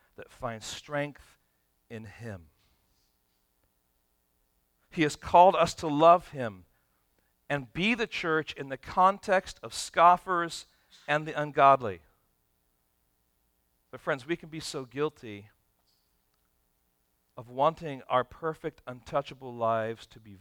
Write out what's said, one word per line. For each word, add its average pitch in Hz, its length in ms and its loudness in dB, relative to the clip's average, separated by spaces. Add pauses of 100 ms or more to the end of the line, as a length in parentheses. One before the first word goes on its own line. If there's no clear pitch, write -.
(160)
that - 140 -18
finds 113 360 -10
strength - 720 -8 (500)
in 113 160 -14
Him. 101 440 -16 (2500)
He 170 120 -2
has 147 140 -2
called 180 400 6
us 165 200 2
to 175 120 -8
love 160 400 6
Him 110 380 -10 (840)
and 135 240 -6
be 202 220 0
the 220 120 -4
church 160 460 -4
in 139 160 -12
the 135 80 -10
context 190 840 0
of 113 100 -14
scoffers 175 920 2 (420)
and 151 180 0
the 156 140 -6
ungodly. 139 600 4 (1900)
But 131 100 -20
friends, 139 260 -6
we 165 100 -4
can 165 140 -14
be 156 100 -12
so 139 240 -10
guilty 117 640 -8 (1900)
of 120 120 -18
wanting 139 580 -2
our 127 160 2
perfect, - 640 -10
untouchable 131 680 -8
lives 113 520 -4
to - 120 -20
be 104 220 -20